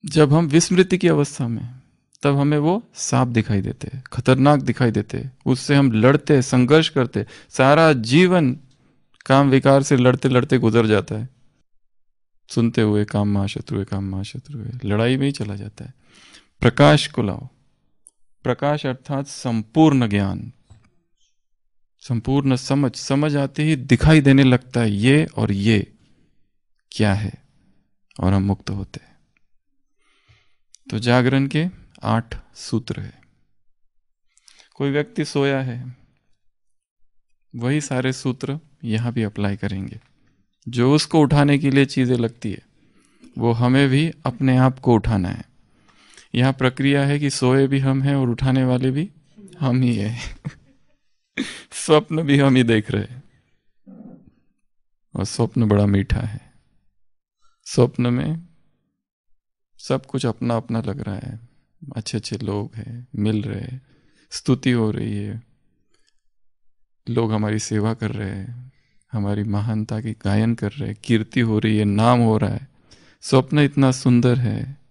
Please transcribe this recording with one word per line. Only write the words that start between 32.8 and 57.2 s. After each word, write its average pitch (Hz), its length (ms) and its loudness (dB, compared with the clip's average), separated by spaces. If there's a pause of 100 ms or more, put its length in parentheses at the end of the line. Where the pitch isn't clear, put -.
है। - 220 -16 (1500)
कोई 143 160 -4
व्यक्ति 147 340 -4
सोया 139 360 -2
है, 127 360 -10 (1600)
वही 131 260 -2
सारे 131 320 -4
सूत्र 135 460 -6 (240)
यहाँ 117 300 -4
भी 117 100 -2
अप्लाई 101 340 -4
करेंगे। 98 420 -8 (680)
जो 123 280 2
उसको 156 240 0
उठाने 143 400 4
के 139 120 0
लिए 135 140 4
चीज़ें 127 320 -2
लगती 117 340 -6
है, 104 100 -12 (760)
वो 117 140 0
हमें 127 380 2
भी 151 220 0 (140)
अपने 131 320 0
आप 131 220 2
को 123 140 2
उठाना 101 360 0
है। - 160 -12 (880)
यहाँ 131 180 2
प्रक्रिया 135 520 0
है 143 140 0
कि 143 100 -2
सोए 131 380 2
भी 139 120 0
हम 135 220 0
हैं 139 140 0
और 131 140 0
उठाने 131 340 0
वाले 127 280 0
भी 156 200 -6 (480)
हम 127 220 0
ही 120 140 2
हैं। 113 400 -8 (1040)
<laughs> - 40 -6 (280)
स्वप्न 156 520 0
भी 143 140 2
हम 139 180 4
ही 127 80 4
देख 113 280 0
रहे 104 120 -2
हैं, 127 200 -16 (1900)
और 98 100 -6
स्वप्न 117 420 -2
बड़ा 104 180 2
मीठा 101 360 0
है। 107 320 -12 (1120)